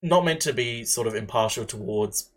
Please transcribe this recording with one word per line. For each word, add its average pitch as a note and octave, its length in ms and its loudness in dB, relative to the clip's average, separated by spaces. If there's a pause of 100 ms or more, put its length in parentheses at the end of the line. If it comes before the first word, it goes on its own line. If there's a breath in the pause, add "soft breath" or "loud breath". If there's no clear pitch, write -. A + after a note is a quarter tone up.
not F3 220 4
meant D#3+ 160 2
to D3+ 120 0
be A#2 320 -2
sort A2+ 220 0
of A2 80 -2
impartial A2 500 0
towards G#2 720 -4